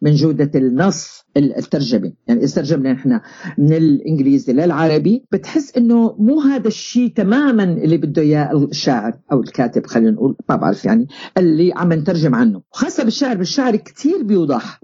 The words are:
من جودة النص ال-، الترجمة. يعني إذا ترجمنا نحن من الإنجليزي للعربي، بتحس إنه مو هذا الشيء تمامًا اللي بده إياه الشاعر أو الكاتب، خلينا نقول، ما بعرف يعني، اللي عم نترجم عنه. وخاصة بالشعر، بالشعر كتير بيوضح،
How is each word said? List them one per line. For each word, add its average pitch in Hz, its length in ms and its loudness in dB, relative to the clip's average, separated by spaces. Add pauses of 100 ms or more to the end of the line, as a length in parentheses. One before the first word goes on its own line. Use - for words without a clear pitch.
من 151 120 4
جودة 147 400 0
النص 135 720 -2 (120)
ال-، 143 200 0
الترجمة. 117 560 -4 (140)
يعني 120 180 0
إذا 143 100 -2
ترجمنا 139 380 -2
نحن 123 280 -2 (380)
من 147 140 4
الإنجليزي 139 800 0
للعربي، 156 800 2
بتحس - 440 -4
إنه 233 420 2
مو 262 220 2
هذا 269 280 0
الشيء - 480 -2
تمامًا 226 480 2
اللي 165 320 0
بده 156 260 -2
إياه 151 300 0 (180)
الشاعر 117 480 -4 (140)
أو 131 80 2
الكاتب، 117 460 -4
خلينا 113 240 2
نقول، 113 260 0 (120)
ما 131 80 0
بعرف 95 280 -2
يعني، 117 240 2 (300)
اللي 170 380 2
عم 170 160 0
نترجم 156 420 0
عنه. 113 280 0 (100)
وخاصة 311 320 -4
بالشعر، 233 320 -2
بالشعر 214 400 -2
كتير 330 460 -4
بيوضح، 165 600 -2